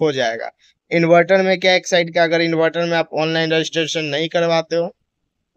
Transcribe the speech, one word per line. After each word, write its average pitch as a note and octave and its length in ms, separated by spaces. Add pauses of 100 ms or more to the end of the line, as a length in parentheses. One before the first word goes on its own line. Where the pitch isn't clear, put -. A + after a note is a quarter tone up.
हो D#3 120
जाएगा। A#2 380 (400)
इन्वर्टर E3+ 520
में F#3+ 180
क्या, F#3 140
एक F3+ 120
side F3 280
का E3+ 80
अगर E3 180
इन्वर्टर E3 460
में E3+ 100
आप D#3+ 180
online D#3+ 380
registration D#3+ 520
नहीं D3+ 240
करवाते E3 480
हो, E3+ 140 (680)